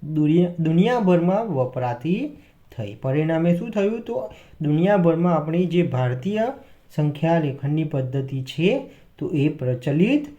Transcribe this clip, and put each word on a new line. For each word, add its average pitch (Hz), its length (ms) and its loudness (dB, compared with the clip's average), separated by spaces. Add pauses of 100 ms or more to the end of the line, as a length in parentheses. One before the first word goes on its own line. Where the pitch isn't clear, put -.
દુનિયા-, 156 560 2
દુનિયાભરમાં 185 880 2
વપરાતી 139 880 -4 (400)
થઈ. 104 180 -8
પરિણામે 160 640 0
શું 220 140 -8
થયું? 214 300 -2
તો - 320 -8 (280)
દુનિયાભરમાં 170 720 2
આપણી 160 300 0
જે 170 180 2
ભારતીય 135 720 -2 (420)
સંખ્યા 160 440 0
લેખનની 147 440 -2
પદ્ધતિ 135 600 -4
છે 190 460 -2 (280)
તો 135 120 -6
એ 147 200 0
પ્રચલિત 151 800 0 (120)